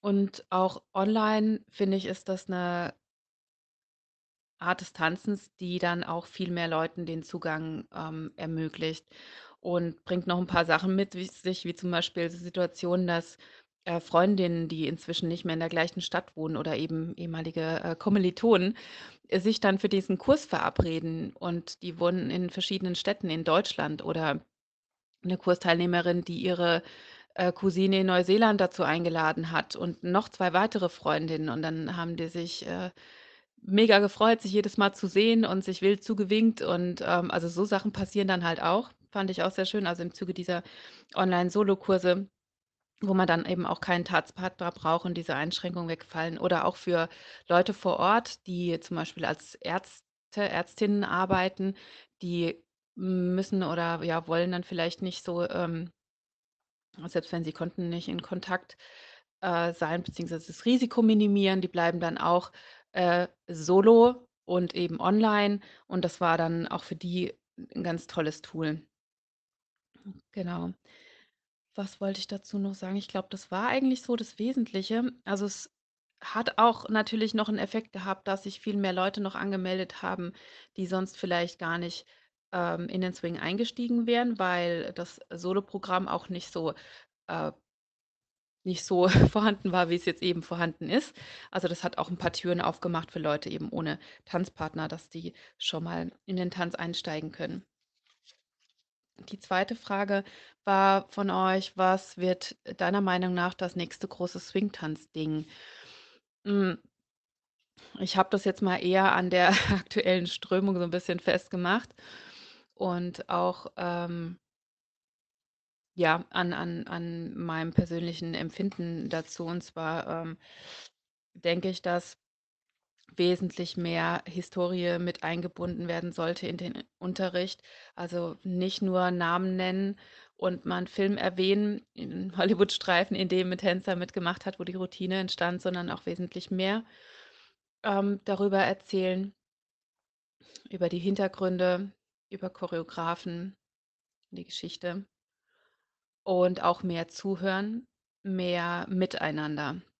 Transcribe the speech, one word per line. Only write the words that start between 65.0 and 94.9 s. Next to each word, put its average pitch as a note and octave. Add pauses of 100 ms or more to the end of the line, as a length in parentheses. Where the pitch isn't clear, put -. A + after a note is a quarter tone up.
Und F#3
das -
war E3
dann E3
auch -
für -
die F3+ (420)
ein F#3
ganz E3+
tolles D#3
Tool. D#3 (1500)
Genau. F3 (1040)
Was G3
wollte G3
ich -
dazu G3+
noch G3
sagen? F#3+
Ich G3+
glaub, F#3+
das -
war G3
eigentlich C4
so A#3+
das A3+
Wesentliche. A#3 (140)
Also, G3+
es - (500)
hat -
auch A3+
natürlich G#3+
noch G#3+
einen G#3+
Effekt A3
gehabt, F#3+
dass F#3+
sich G3
viel G#3
mehr G3
Leute G3
noch F#3+
angemeldet F#3
haben, F3+ (460)
die F#3
sonst F#3
vielleicht F3
gar E3+
nicht, F3 (500)
ähm, F3
in F#3
den F#3
Swing E3+
eingestiegen A#3
wären, A#3+
weil F3
das - (100)
Solo-Programm F#3
auch -
nicht F3
so, D#3+ (540)
äh, D#3+ (1120)
nicht F#3
so F3+
<laughs> -
vorhanden G#3
war, F3
wie F3
es F3
jetzt -
eben F3
vorhanden E3+
ist. C4 (360)
Also, F#3
das E3+
hat -
auch -
ein F3+
paar F3
Türen F3
aufgemacht F3
für -
Leute D3+
eben D#3
ohne D3+ (260)
Tanzpartner, D#3+
dass D#3+